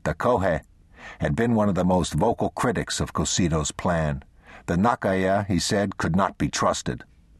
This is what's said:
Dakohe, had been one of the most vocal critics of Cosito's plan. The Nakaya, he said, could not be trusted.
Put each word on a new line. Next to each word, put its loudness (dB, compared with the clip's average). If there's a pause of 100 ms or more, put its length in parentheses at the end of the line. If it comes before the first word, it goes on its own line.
Dakohe, 2 (580)
had 0
been 2
one 4
of 0
the 2
most 2
vocal 0
critics -2
of -4
Cosito's 0
plan. -2 (440)
The 0
Nakaya, 2
he 0
said, -2
could -2
not 0
be 0
trusted. -2 (360)